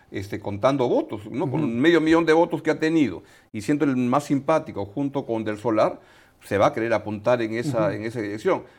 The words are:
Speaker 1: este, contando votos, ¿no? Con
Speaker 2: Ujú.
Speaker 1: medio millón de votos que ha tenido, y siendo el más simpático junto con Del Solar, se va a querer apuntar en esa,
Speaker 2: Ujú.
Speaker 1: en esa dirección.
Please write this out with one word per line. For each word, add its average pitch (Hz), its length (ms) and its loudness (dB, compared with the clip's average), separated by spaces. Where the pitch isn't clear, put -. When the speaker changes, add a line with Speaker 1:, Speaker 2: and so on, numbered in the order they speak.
Speaker 1:
este, 101 280 -8
contando 123 480 0
votos, 120 420 -2
¿no? 127 220 -4
Con - 140 -2
Speaker 2:
Ujú. 117 80 -2
Speaker 1:
medio 156 260 4
millón 160 260 4
de 160 60 4
votos 165 300 4
que 156 100 0
ha 151 80 -4
tenido, 151 440 0
y 110 120 -8
siendo 147 200 0
el 139 140 2
más 127 260 2
simpático 135 600 -2
junto 139 400 -4
con 113 180 -4
Del 107 140 -4
Solar, 110 420 0
se 101 120 0
va 110 100 6
a 147 60 0
querer 113 200 -2
apuntar 107 480 0
en 110 120 -4
esa, 120 340 -2
Speaker 2:
Ujú. 98 40 0
Speaker 1:
en 104 120 -6
esa 117 180 -6
dirección. 110 420 -2